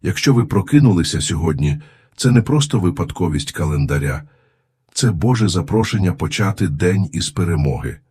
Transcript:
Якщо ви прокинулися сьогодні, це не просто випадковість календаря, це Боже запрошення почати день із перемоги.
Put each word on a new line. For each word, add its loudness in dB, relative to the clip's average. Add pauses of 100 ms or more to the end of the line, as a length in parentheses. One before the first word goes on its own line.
Якщо 2
ви 4
прокинулися 2
сьогодні, -2 (360)
це 2
не 4
просто 0
випадковість -2
календаря, -2 (680)
це 0
Боже 2
запрошення 0
почати -2
день 0
із -4
перемоги. -2 (120)